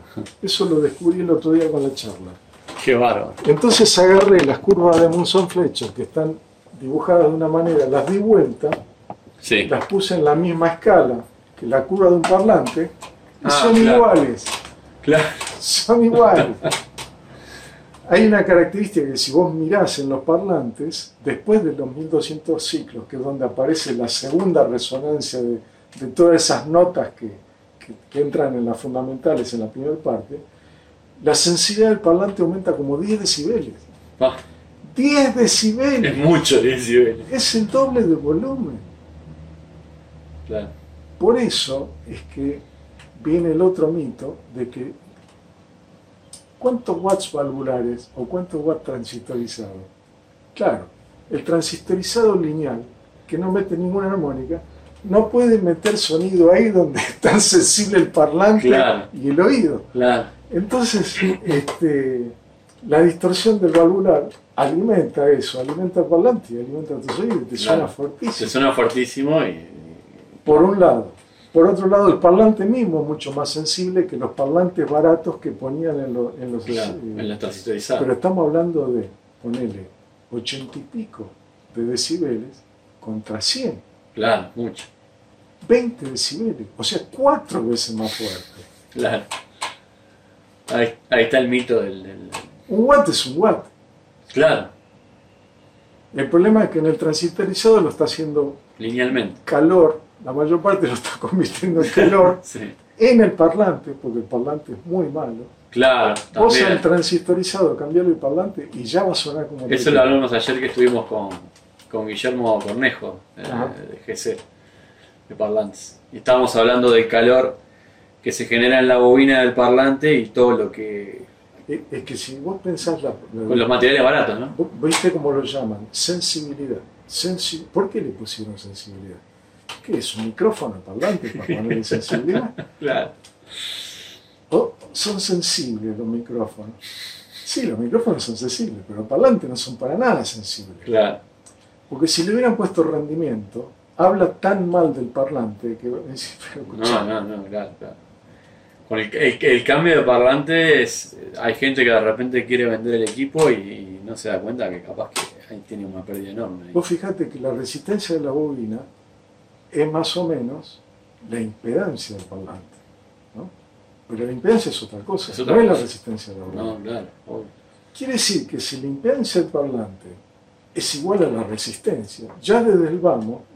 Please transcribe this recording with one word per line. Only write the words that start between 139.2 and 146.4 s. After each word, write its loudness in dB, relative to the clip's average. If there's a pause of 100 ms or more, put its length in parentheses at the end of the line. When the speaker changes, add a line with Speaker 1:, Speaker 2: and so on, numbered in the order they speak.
Speaker 2:
no -10
son -10
para -6
nada 0
sensibles. -14
Speaker 1:
Claro. 0 (720)
Speaker 2:
Porque -2
si -2
le -2
hubieran 2
puesto 0
rendimiento, -6 (260)
habla 2
tan -2
mal 2
del -8
parlante -6
que -10
vos -10
decís, -16 (160)